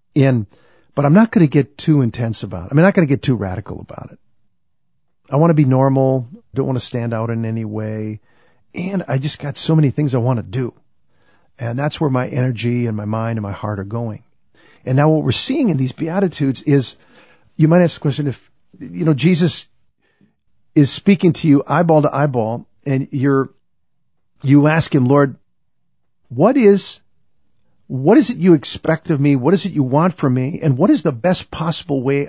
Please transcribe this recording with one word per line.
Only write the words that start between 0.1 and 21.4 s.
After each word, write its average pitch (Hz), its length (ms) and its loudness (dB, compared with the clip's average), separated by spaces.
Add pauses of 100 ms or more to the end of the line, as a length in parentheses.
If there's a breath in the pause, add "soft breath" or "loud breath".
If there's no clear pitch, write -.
And, 135 320 2 (480 soft breath)
but 143 80 0
I'm 143 100 4
not 220 180 4
gonna 170 160 4
get 135 300 -2
too 151 240 2
intense 113 420 -4
about 92 240 -10
it. - 40 -14
I'm 139 60 0
not 185 160 6
gonna 170 140 2
get 131 160 -2
too 131 120 0
radical 92 460 -8
about - 320 -18
it. - 60 -20 (1120)
I - 60 -2
wanna 160 200 4
be 147 100 4
normal. 131 640 2 (260)
Don't 135 120 -2
wanna 127 120 -4
stand 117 340 -6
out 113 160 -4
in 113 140 -6
any 113 220 -6
way. 107 560 -8 (520)
And 185 360 -6
I 135 80 -2
just 147 200 -8
got 143 200 -12
so - 180 -2
many 151 140 4
things 139 260 -4
I 127 40 0
wanna 117 240 -2
do. 117 300 -8 (840)
And 120 180 -6
that's 147 220 -4
where - 100 0
my 127 160 -2
energy 120 600 -2
and 110 80 -4
my 104 80 -6
mind 113 340 -4
and 107 60 -4
my 101 80 -6
heart 104 280 -6
are 95 40 -6
going. 110 400 -8 (640 soft breath)
And 127 120 0
now 147 120 4
what 156 140 2
we're 135 80 -2
seeing 262 380 -2
in 147 80 0
these 127 160 -2
Beatitudes 160 680 -4
is, 139 360 0 (580 soft breath)
you 156 140 2
might 175 120 4
ask 170 120 2
the - 80 -18
question, 147 260 -4
if, - 240 -10 (260)
you 175 280 -8
know, 156 80 4
Jesus 156 520 0 (1080)
is 143 160 4
speaking 190 400 2
to - 160 -2